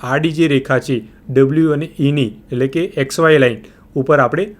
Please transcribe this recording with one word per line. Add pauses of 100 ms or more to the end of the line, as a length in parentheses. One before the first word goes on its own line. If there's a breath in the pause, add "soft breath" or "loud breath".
આડી
જે
રેખા
છે (260 loud breath)
ડબલ્યુ
અને (100)
ઈની (200)
એટલે
કે
એક્સ
વાય
લાઇન (380 loud breath)
ઉપર
આપણે